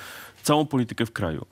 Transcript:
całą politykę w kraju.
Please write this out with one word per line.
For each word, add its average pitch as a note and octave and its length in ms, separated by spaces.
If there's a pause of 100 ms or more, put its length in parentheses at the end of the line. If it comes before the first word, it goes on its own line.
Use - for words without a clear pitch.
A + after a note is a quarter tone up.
(420)
całą D3+ 240
politykę A#2 400
w - 60
kraju. E2+ 400